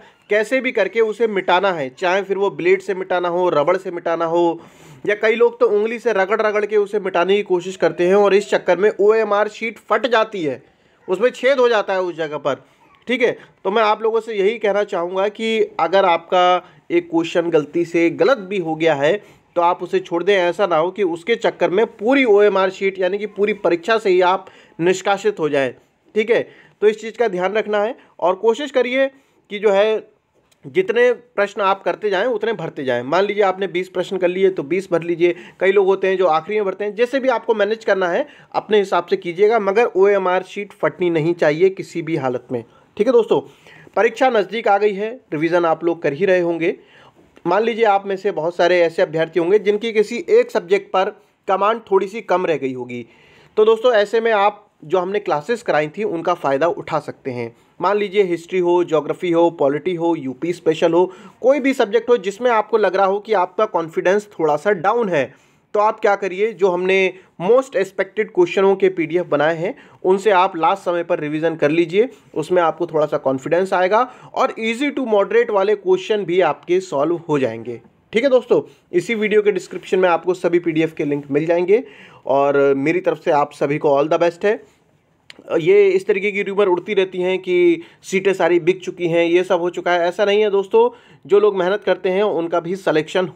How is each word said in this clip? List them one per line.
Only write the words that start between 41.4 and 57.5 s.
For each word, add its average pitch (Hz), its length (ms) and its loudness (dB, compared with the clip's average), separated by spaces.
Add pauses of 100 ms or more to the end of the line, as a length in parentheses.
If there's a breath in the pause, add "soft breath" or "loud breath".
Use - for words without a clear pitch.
किसी 185 320 -10
भी 160 140 -6
हालत 127 360 -4
में। 117 120 -6 (340 soft breath)
ठीक 208 100 0
है 262 60 2
दोस्तों, 220 280 2 (540 loud breath)
परीक्षा 240 340 0
नज़दीक 214 380 -2
आ 202 100 4
गई 208 160 0
है, 220 260 -8 (140)
रिवीजन 165 320 0
आप 160 180 0
लोग 170 180 -2
कर 147 120 -2
ही 180 120 -4
रहे 185 160 4
होंगे। 170 340 -2 (720 soft breath)
मान 185 180 0
लीजिए 226 220 -2
आप 196 220 2
में 196 100 -4
से 196 140 -4
बहुत 160 240 -4
सारे 175 260 4
ऐसे 165 200 0
अभ्यर्थी 160 380 -2
होंगे 185 200 2
जिनकी 208 340 -2
किसी 214 380 -2
एक 240 200 4
सब्जेक्ट 196 420 -2
पर 196 220 0 (320 soft breath)
कमांड 202 340 0 (100)
थोड़ी 196 160 4
सी 214 160 -10
कम 180 220 0
रह 160 120 0
गई 131 160 -6
होगी, 120 320 -12 (520 soft breath)
तो 214 80 4
दोस्तों 226 280 4
ऐसे 208 280 2
में 226 100 0
आप 208 340 0 (180)
जो 160 160 0
हमने 190 200 -2
क्लासेस 180 420 -4
कराई 151 260 0
थी 190 160 -8
उनका 170 300 -2
फ़ायदा 143 340 0
उठा 165 320 -4
सकते - 320 -12
हैं। 120 240 -8 (240 soft breath)